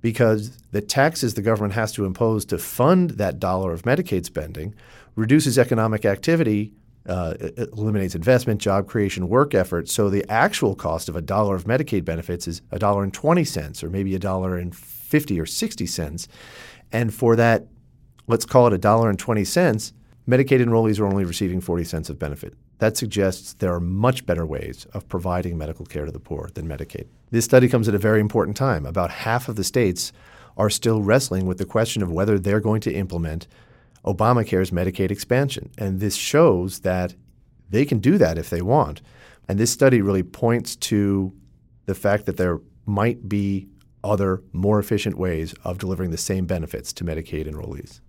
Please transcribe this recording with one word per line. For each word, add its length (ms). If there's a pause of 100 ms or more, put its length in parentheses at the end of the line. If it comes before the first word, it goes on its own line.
because 580 (140)
the 80
taxes 540
the 80
government 320
has 180
to 120
impose 420
to 120
fund 520
that 280
dollar 340
of 100
Medicaid 420
spending 500 (400)
reduces 440
economic 460
activity, 680 (340)
uh, 340
e-, 100 (220)
eliminates 420
investment, 460
job 280
creation, 400
work 260
effort. 340
So 220
the 180
actual 460
cost 340
of 80
a 40
dollar 340
of 100
Medicaid 400
benefits 440
is 220
a 80
dollar 240
and 100
twenty 320
cents 400
or 60
maybe 240
a 40
dollar 380
and 180
fifty 680
or 60
sixty 400
cents. 420 (640)
And 220
for 220
that, 300 (600)
let's 180
call 220
it 60
a 60
dollar 300
and 100
twenty 260
cents, 480 (360)
Medicaid 360
enrollees 360
are 60
only 180
receiving 360
forty 240
cents 260
of 80
benefit. 360 (240)
That 180
suggests 580
there 200
are 60
much 440
better 220
ways 480
of 140
providing 500
medical 260
care 220
to 60
the 60
poor 360
than 120
Medicaid. 400 (240)
This 140
study 240
comes 200
at 60
a 40
very 220
important 360
time. 300
About 240
half 380
of 80
the 80
states 480 (440)
are 140
still 320
wrestling 440
with 120
the 80
question 360
of 80
whether 280
they're 220
going 220
to 100
implement 540 (580)
Obamacare's 680
Medicaid 400
expansion. 640
And 240
this 160
shows 640
that 340 (540)
they 160
can 140
do 180
that 220
if 100
they 140
want. 400 (440)
And 120
this 120
study 300
really 220
points 540
to 580 (500)
the 100
fact 320
that 120
there 220 (260)
might 420
be 400 (340)
other, 400 (100)
more 260
efficient 400
ways 360 (100)
of 120
delivering 360
the 40
same 300
benefits 480
to 100
Medicaid 420
enrollees. 640